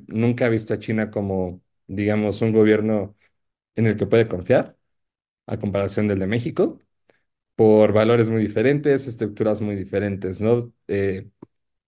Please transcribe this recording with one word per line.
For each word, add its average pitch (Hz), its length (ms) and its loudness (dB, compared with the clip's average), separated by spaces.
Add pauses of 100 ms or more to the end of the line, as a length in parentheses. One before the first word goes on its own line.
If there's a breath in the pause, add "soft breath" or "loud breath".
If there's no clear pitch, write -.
nunca 120 400 0
ha - 20 2
visto 113 260 -2
a 104 40 -4
China 110 320 -4
como, 95 520 -4 (240)
digamos, 104 560 -2
un 113 100 2
gobierno 107 640 2 (580)
en 113 120 0
el 107 100 2
que 101 100 -2
puede 113 220 4
confiar, 120 480 -2 (680)
a - 120 -8
comparación 101 500 -2
del 98 120 -2
de 95 80 -4
México, 120 500 -2 (800)
por 107 360 6
valores 110 380 4
muy 113 120 0
diferentes, 135 640 0
estructuras 110 540 -4
muy 104 160 -4
diferentes, 98 640 -6
¿no? 117 320 0 (160)
Eh, 98 400 -4 (580)